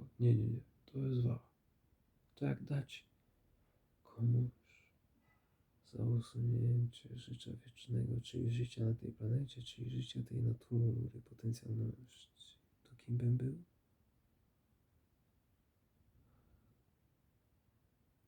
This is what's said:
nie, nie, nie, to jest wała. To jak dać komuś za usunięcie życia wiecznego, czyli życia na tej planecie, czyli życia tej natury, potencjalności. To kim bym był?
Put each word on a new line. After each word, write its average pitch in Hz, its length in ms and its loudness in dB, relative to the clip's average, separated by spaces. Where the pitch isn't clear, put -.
nie, 120 140 10
nie, 110 140 4
nie, 117 120 0
to 139 120 -8
jest 131 240 2
wała. 120 200 0
To - 100 -4
jak 139 200 -2
dać - 400 -6
komuś 120 500 2
za 113 120 -2
usunięcie 120 1040 0
życia 123 320 -10
wiecznego, 120 560 -2
czyli - 300 -2
życia 120 340 0
na 113 100 2
tej 117 180 -6
planecie, 123 500 -2
czyli 120 280 -8
życia 127 320 -4
tej 123 200 -2
natury, 117 520 2
potencjalności. - 1040 -6
To - 140 -20
kim 120 200 -4
bym 120 200 4
był? 139 280 -4